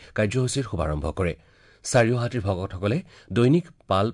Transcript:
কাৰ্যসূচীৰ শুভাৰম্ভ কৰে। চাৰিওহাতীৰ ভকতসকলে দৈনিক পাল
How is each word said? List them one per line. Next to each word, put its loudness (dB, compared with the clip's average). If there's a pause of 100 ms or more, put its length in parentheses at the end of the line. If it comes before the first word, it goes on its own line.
(160)
কাৰ্যসূচীৰ 0
শুভাৰম্ভ -4 (140)
কৰে। -2 (500)
চাৰিওহাতীৰ 0
ভকতসকলে -2 (400)
দৈনিক 4 (240)
পাল 2